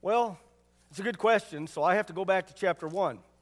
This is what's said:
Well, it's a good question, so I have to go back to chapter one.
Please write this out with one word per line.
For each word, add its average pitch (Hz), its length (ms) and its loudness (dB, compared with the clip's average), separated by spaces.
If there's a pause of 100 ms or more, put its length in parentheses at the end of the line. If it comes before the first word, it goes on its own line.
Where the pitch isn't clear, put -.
Well, 214 360 0 (540)
it's 139 80 -16
a 196 40 -8
good 214 140 -2
question, 196 500 2
so 147 160 -4
I 180 120 4
have 208 120 0
to 180 60 -14
go 185 120 -4
back 190 220 2
to - 60 -20
chapter 175 340 -2
one. 156 320 -2 (220)